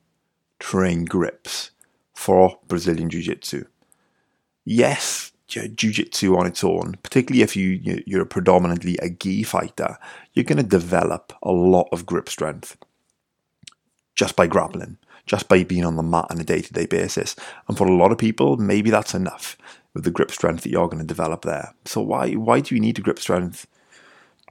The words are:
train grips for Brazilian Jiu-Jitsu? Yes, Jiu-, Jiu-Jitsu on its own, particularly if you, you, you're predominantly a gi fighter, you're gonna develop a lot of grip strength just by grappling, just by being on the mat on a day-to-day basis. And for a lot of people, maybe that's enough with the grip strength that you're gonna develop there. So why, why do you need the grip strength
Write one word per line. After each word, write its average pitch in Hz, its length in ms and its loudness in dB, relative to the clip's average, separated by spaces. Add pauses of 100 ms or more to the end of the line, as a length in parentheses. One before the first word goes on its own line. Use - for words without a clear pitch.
(580)
train 90 460 0
grips - 680 -4 (420)
for - 520 4
Brazilian 82 440 -2
Jiu-Jitsu? - 560 -8 (1000)
Yes, - 720 0 (140)
Jiu-, 107 200 -10
Jiu-Jitsu 107 720 0
on 90 80 4
its - 180 -6
own, 87 400 -2
particularly 127 380 2
if 110 160 2
you, 95 120 0
you, 92 360 -4
you're 95 200 -2
predominantly 87 720 2
a 90 100 -4
gi 95 340 -4
fighter, - 540 -4 (360)
you're 123 120 2
gonna 147 180 2
develop 87 720 0 (100)
a 95 80 0
lot 90 400 6
of 87 140 -6
grip 85 240 -4
strength - 480 -8 (1400)
just 104 200 0
by 90 120 6
grappling, 90 500 -2 (280)
just - 240 -2
by 92 140 6
being 87 200 0
on 82 140 0
the 80 60 -2
mat 82 260 0
on 85 100 -8
a 80 40 -6
day-to-day 82 420 -2
basis. 90 500 -4 (320)
And - 100 -4
for 98 100 4
a 92 60 6
lot 90 180 6
of 113 60 0
people, 135 380 2
maybe 104 360 2
that's 107 240 0
enough - 420 -6 (360)
with - 120 -4
the 90 60 0
grip - 200 0
strength 82 320 -2
that - 60 -6
you're 87 180 0
gonna 80 160 -8
develop 82 380 -6
there. 73 320 -8 (100)
So - 180 -6
why, 123 320 -2
why 117 280 2
do 139 140 -4
you 113 40 2
need 110 160 0
the 98 60 -8
grip 95 180 -2
strength 90 480 -4 (840)